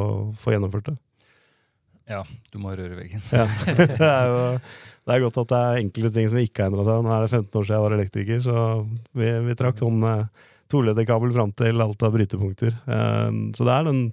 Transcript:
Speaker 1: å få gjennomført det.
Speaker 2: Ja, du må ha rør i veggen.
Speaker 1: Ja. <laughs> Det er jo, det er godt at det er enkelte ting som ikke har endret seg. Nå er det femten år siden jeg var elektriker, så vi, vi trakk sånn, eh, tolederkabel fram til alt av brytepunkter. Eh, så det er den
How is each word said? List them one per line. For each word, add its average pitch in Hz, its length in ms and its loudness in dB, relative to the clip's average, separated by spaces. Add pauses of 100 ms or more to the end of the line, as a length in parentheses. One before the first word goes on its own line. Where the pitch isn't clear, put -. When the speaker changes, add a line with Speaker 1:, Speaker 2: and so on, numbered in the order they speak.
Speaker 1:
å 104 300 -4 (100)
få 110 160 0
gjennomført 101 320 -4
det. 151 80 -6 (1120)
Speaker 2:
Ja, 98 140 -8 (260)
du - 80 -14
må 98 140 -8
ha 95 40 -10
rør 90 200 -12
i - 20 -
veggen. 92 320 -12
Speaker 1:
Ja. 113 140 4 (280)
<laughs> 120 60 0
Det 160 240 4
er 139 240 6
jo, 123 120 2 (680)
det 120 80 0
er 127 80 4
godt 117 160 0
at 117 140 0
det 123 80 4
er 120 180 2
enkelte 110 380 -2
ting 113 120 2
som 120 120 2
ikke 107 240 0
har 95 80 0
endret 101 160 0
seg. 113 180 2
Nå 113 80 0
er 110 80 2
det 107 80 0
femten 110 300 -2
år 98 80 0
siden 107 80 0
jeg 107 80 2
var 107 100 2
elektriker, 104 480 -2
så 120 140 0 (600)
vi, 113 120 0 (180)
vi 120 100 -2
trakk 120 240 0
sånn, 113 300 0
eh, 107 380 -4 (220)
tolederkabel 113 600 2
fram 110 220 0
til 117 300 2
alt 104 180 -4
av 110 140 2
brytepunkter. 101 580 -2
Eh, 110 560 -2 (240)
så 120 140 0
det 123 80 4
er 160 100 0
den 135 160 0 (100)